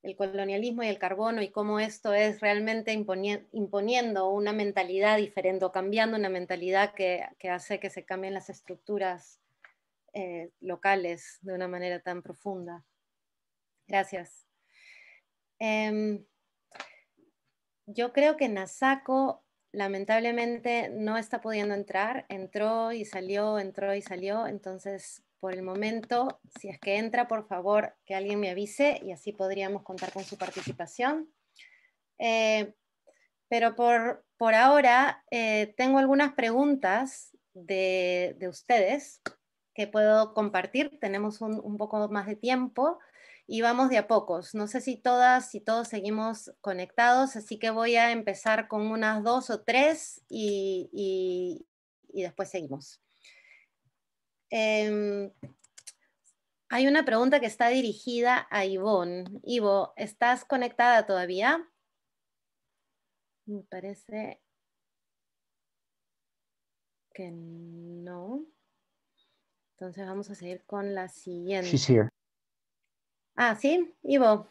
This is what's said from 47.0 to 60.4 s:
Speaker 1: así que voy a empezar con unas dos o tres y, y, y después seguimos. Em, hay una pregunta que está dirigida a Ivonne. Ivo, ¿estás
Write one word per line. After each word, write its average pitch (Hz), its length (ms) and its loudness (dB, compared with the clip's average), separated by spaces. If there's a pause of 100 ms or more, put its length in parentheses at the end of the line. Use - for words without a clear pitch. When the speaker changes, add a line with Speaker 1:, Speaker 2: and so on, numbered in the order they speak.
Speaker 1:
así 214 220 -10
que 226 120 -2
voy 233 260 2
a 233 160 6
empezar 220 560 0
con 214 200 -2
unas 220 360 0
dos 247 240 0
o 214 160 -4
tres 294 640 2
y, 196 640 -4
y, 185 760 -4 (460)
y 190 120 -6
después 185 260 -8
seguimos. 139 500 -10 (1500)
Em, 208 800 0 (1400)
hay 262 200 4
una 302 160 6
pregunta 254 340 4
que 240 80 0
está 233 220 2
dirigida 240 840 0
a 202 140 0
Ivonne. 185 600 0 (200)
Ivo, 208 520 2
¿estás 240 480 0